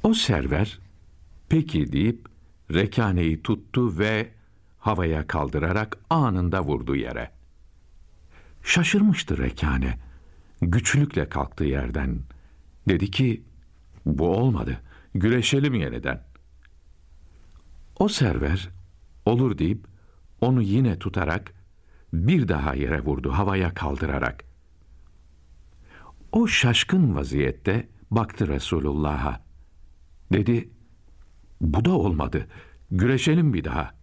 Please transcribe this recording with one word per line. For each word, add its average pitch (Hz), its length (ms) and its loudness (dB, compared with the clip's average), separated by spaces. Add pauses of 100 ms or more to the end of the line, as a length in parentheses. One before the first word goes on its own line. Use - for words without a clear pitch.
O 220 100 4
server, 87 640 0 (680)
"Peki." 156 420 0
deyip 104 340 -2 (460)
rekaneyi 87 720 0
tuttu 107 560 -4
ve 110 320 -2 (480)
havaya 87 480 -2
kaldırarak 82 720 -2 (120)
anında 95 540 0
vurdu 67 320 -4
yere. 58 400 -8 (1300)
Şaşırmıştı 180 680 2
rekane. 64 640 -2 (600)
Güçlükle 113 680 2
kalktı - 340 -4
yerden. 65 560 -2 (720)
Dedi 95 220 0
ki, 131 320 0 (640)
"Bu 80 320 2
olmadı. 113 440 0 (340)
Güreşelim 123 580 2
yeniden." 64 500 -4 (1800)
O - 80 4
server, 90 640 0 (560)
"Olur." 120 320 2
deyip 87 280 -2 (560)
onu 123 200 2
yine 104 380 2
tutarak 87 540 -4 (600)
bir 113 340 2
daha 71 260 0
yere 69 280 -2
vurdu, 67 300 -2
havaya 92 420 0
kaldırarak. 71 680 -4 (1900)
O 226 160 4
şaşkın 123 680 2
vaziyette 73 720 0 (240)
baktı 110 360 0
Resulullah'a. 71 960 -2 (920)
Dedi, 113 360 0 (920)
"Bu 80 240 2
da 175 60 4
olmadı. 80 560 0 (440)
Güreşelim 131 640 2
bir 87 100 -2
daha." 76 400 -6